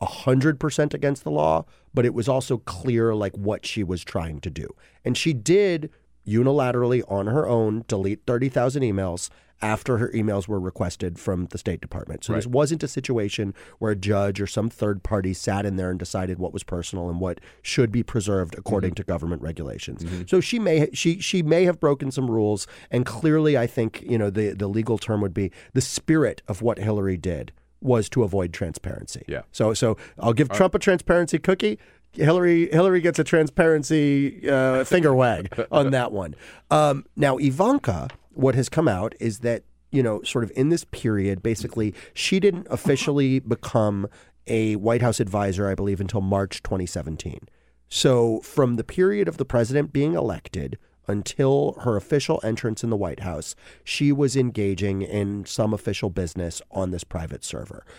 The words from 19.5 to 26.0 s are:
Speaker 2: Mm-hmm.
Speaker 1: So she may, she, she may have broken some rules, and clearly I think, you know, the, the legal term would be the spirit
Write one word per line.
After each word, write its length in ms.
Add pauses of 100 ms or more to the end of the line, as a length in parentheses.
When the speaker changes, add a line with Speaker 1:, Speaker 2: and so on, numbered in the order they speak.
Speaker 2:
Mm-hmm. 240
Speaker 1:
So 140
she 180
may, 320
she, 300
she 220
may 200
have 160
broken 320
some 180
rules, 380 (240)
and 140
clearly 520
I 100
think, 340
you 160
know, 120
the, 220
the 160
legal 300
term 240
would 120
be 160 (240)
the 80
spirit 680